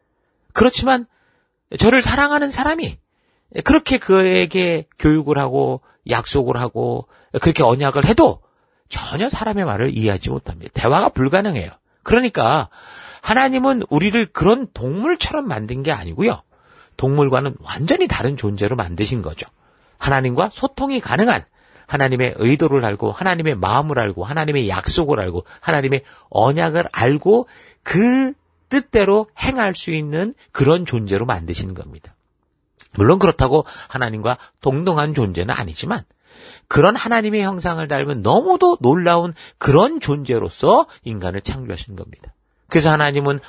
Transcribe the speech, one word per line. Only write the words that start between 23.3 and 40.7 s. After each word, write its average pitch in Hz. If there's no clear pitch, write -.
마음을 127
알고 104
하나님의 147
약속을 117
알고 90
하나님의 139
언약을 156
알고 170
그 254
뜻대로 214
행할 233
수 -
있는 156
그런 160
존재로 107
만드신 92
겁니다. 76
물론 117
그렇다고 151
하나님과 113
동등한 151
존재는 104
아니지만 135
그런 190
하나님의 214
형상을 175
닮은 139
너무도 349
놀라운 170
그런 226
존재로서 143